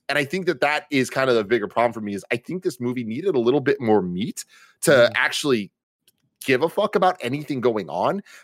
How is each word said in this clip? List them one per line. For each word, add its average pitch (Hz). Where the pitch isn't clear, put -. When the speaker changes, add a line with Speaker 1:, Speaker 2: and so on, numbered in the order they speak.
Speaker 1:
And 139
I 147
think 180
that 160
that 147
is 131
kind 131
of 120
the 110
bigger 101
problem 117
for 110
me, 101
is 95
I 120
think 170
this 143
movie 123
needed 151
a 175
little 123
bit 110
more 107
meat 90
to -
Speaker 2:
Mm. 123
Speaker 1:
actually 127
give 131
a 165
fuck 202
about 185
anything 139
going 107
on, 123